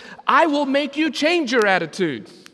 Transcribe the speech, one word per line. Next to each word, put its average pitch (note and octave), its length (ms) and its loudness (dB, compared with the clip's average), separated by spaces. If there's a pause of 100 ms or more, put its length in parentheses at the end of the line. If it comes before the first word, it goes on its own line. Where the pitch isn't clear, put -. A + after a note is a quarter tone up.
(260)
"I D4 200 4
will C#4+ 200 0
make C#4+ 300 -2
you D#4 140 0
change D4+ 420 0
your A3 140 2
attitude." E3 640 -2 (260)